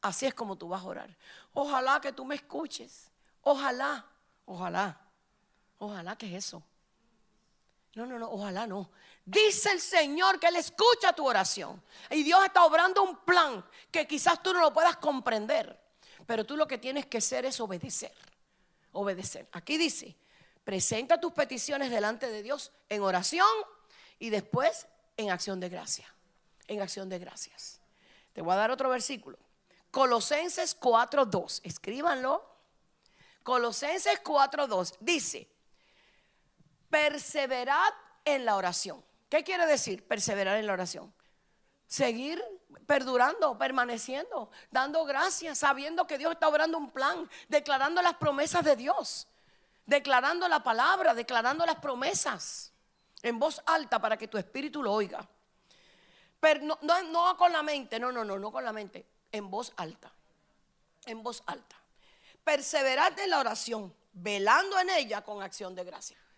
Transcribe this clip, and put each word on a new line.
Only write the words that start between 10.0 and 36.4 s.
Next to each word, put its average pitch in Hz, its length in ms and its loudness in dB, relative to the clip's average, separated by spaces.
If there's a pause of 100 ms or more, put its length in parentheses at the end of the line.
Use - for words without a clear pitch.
que 330 100 4
Él 349 80 2
escucha 427 580 4
tu 294 120 -2
oración. 196 560 0 (280)
Y 302 120 0
Dios 349 220 8
está 370 200 6
obrando 349 380 6
un 370 220 0
plan 311 400 4 (260)
que 302 160 -2
quizás 330 360 2
tú 370 100 0
no 359 80 2
lo 311 140 6
puedas 320 240 4
comprender. 240 800 -2 (460)
Pero 220 180 -2
tú 285 120 -8
lo 302 120 2
que 262 80 -6
tienes 262 300 -6
que 240 120 -4
hacer 254 280 -2
es 262 140 -2
obedecer. 190 520 -4 (800)
Obedecer. 196 600 -6
Aquí 269 260 -6
dice, 302 380 -2 (480)
presenta 226 540 0
tus 339 140 -4
peticiones 277 580 -2
delante 226 400 -4
de 214 120 -10
Dios 277 300 -8 (160)
en 208 140 -4
oración 196 460 2 (680)
y 226 120 -8
después 233 560 -2 (300)
en 208 140 -4
acción 185 280 -4
de 180 100 -8
gracia. - 380 -8 (640)
En 208 140 -6
acción 190 260 -8
de 185 100 -8
gracias. - 640 -16 (520)
Te - 100 -12
voy 170 100 0
a 190 40 4
dar 214 140 2
otro 262 200 -2
versículo. 240 480 -2 (520)
Colosenses 269 840 2
cuatro 247 500 4
dos. 196 400 -4
Escríbanlo. 262 800 -2 (1000)
Colosenses 277 800 0
cuatro 285 440 2
dos 185 340 -2
dice, - 480 0 (1400)